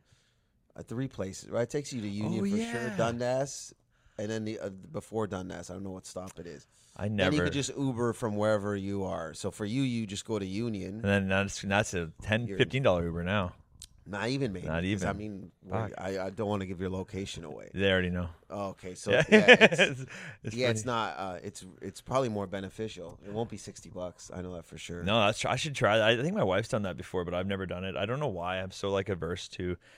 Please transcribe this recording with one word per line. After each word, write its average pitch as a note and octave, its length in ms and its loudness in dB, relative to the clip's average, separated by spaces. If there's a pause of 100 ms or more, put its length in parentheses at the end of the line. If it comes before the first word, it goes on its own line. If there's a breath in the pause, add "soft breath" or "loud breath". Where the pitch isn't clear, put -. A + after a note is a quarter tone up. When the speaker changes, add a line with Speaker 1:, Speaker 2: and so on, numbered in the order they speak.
(760)
Speaker 1:
uh, - 80 -12
three B2+ 240 -4
places, - 420 -10
right? A2+ 120 0
It A#2+ 80 -2
takes C#3+ 240 -6
you A#2+ 80 -4
to G#2 80 -4
Union A2 340 -2
Speaker 2:
Oh, G3+ 60 0
Speaker 1:
for G3+ 80 2
Speaker 2:
yeah. A#3 160 -2
Speaker 1:
sure, A#3 240 -4
Dundas, B2 760 -2 (440)
and G#2+ 120 -4
then A2 140 -2
the, A2 160 -6
uh, G2+ 100 -6
before G2+ 560 -6
Dundas, F2+ 440 -6
I F2+ 40 -10
don't G2 100 -8
know G2 80 -8
what F#2 140 -12
stop F#2 320 -10
it E2+ 100 -12
is. D2 200 -14 (300 soft breath)
Speaker 2:
I - 60 -4
Speaker 1:
Then G#2+ 80 0
you G#2+ 60 0
Speaker 2:
never F#2 280 4
Speaker 1:
could - 80 2
just C3+ 240 0
Uber A#2+ 340 2
from G#2+ 240 -2
wherever G#2 400 4
you G2 300 -2
are. E2+ 280 -4
So G2 160 -6
for G#2+ 140 -6
you, A#2 180 0
you A#2 240 0
just G2 200 -8
go A2 120 0
to G2 80 -2
Union. G2+ 500 -4
Speaker 2:
And A2 100 -6
then G2 240 4
that's, F#2+ 320 2
that's G2 320 2
a E2 180 -2 (100)
ten, A2+ 240 2
fifteen G2 380 2
dollar F#2 200 6
Speaker 1:
You're E2+ 80 0
Speaker 2:
Uber E2+ 120 -2
now. F#2 300 0 (520)
Speaker 1:
Not G2+ 220 -4
even, C3+ 240 0
maybe, D#2+ 160 -6
Speaker 2:
Not E2 160 0
Speaker 1:
'cause, F#2+ 220 0
I G2 60 2
Speaker 2:
even. F#2+ 60 -6
Speaker 1:
mean, G2+ 340 -10 (100)
where F#2 260 -4
Speaker 2:
Fuck. - 100 -10
Speaker 1:
I, F#2+ 220 -4
I F#2+ 120 -4
don't G2+ 180 -2
wanna G2+ 160 0
give F2+ 160 -6
your F#2 80 0
location F#2 560 -6
away. A#1 280 -12
Speaker 2:
They G2 160 4
already F#2 200 6
know. F2+ 180 0 (220)
Speaker 1:
Oh, G2 200 -6
okay, F#2 260 -12
so - 160 -2
Speaker 2:
<laughs> - 0 -
Yeah. B2 180 6
Speaker 1:
yeah, G#3+ 180 10
it's, G#3 320 10
Speaker 2:
It's, C3+ 260 4 (380 loud breath)
it's A2+ 120 -6
Speaker 1:
yeah, B2 140 4
it's A2 140 0
Speaker 2:
funny. A#2+ 140 0
Speaker 1:
not. F#2 200 0
Uh, F2+ 240 -4
it's, F#2+ 240 -12 (160)
it's F#2+ 200 -10
probably C3 260 0
more G2+ 180 -2
beneficial. F#2+ 800 -8
It G2+ 60 -12
won't G#2+ 180 -2
be G#2 80 -10
sixty - 320 -14
bucks. F2+ 440 -10
I F2+ 80 -8
know F2+ 140 -8
that E2 100 -12
for D#2+ 120 -16
sure. E2+ 240 -10
Speaker 2:
No, G#2 240 2
that's A2 140 2
tr-, - 80 -2
I G#2+ 80 2
should C3 200 -4
try A2 220 4
that. A2 120 6
I A#2+ 120 4
think F3 140 -2
my F#3 80 2
wife's G2+ 260 2
done A2 120 0
that F2+ 160 -4
before, F2+ 260 -4
but E2+ 100 -4
I've F#2 140 -2
never F#2+ 180 -2
done F2+ 200 -6
it. F#2 100 -6
I F#2 100 0
don't B2+ 140 -4
know D3+ 80 -2
why F2+ 300 -4
I'm F#2 140 -6
so, G2+ 200 -2
like, G2 160 2
averse F2 420 -4
to, F2+ 280 -4 (200 soft breath)